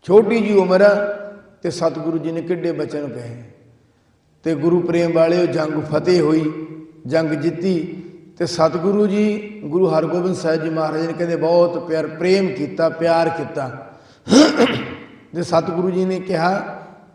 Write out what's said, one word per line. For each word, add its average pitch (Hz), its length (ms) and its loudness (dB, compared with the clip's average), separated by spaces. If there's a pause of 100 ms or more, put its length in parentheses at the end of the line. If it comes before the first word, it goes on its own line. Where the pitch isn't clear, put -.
ਛੋਟੀ 214 340 6
ਜਿਹੀ 202 180 2
ਉਮਰ 185 220 4
ਆ 202 360 4 (440)
ਤੇ 175 100 -4
ਸਤਿਗੁਰੂ 160 460 -2
ਜੀ 156 140 -4
ਨੇ 165 100 -6
ਕਿੱਡੇ 170 300 -4
ਬਚਨ 147 360 -6
ਕਹੇ। 120 360 -14 (1000)
ਤੇ 160 120 -2
ਗੁਰੂ 170 260 2
ਪ੍ਰੇਮ 170 320 0
ਵਾਲਿਓ, 165 320 4
ਜੰਗ 156 380 -2
ਫਤਿਹ 160 380 2
ਹੋਈ, 156 460 0 (400)
ਜੰਗ 160 220 0
ਜਿੱਤੀ। 160 720 -4 (340)
ਤੇ 170 80 -2
ਸਤਿਗੁਰੂ 175 640 2
ਜੀ, 208 580 -2
ਗੁਰੂ 175 240 2
ਹਰਗੋਬਿੰਦ 165 460 0
ਸਾਹਿਬ 160 280 -2
ਜੀ 160 60 -4
ਮਹਾਰਾਜ 156 380 -2
ਨੇ 165 60 -6
ਕਹਿੰਦੇ 170 220 -2
ਬਹੁਤ 170 520 2
ਪਿਆਰ, 160 200 -2
ਪ੍ਰੇਮ 185 400 0
ਕੀਤਾ, 147 420 -2
ਪਿਆਰ 165 400 2
ਕੀਤਾ। 139 640 -8 (1400)
ਤੇ 170 80 -4
ਸਤਿਗੁਰੂ 175 460 0
ਜੀ 185 160 0
ਨੇ 185 140 -2
ਕਿਹਾ 185 600 -2 (340)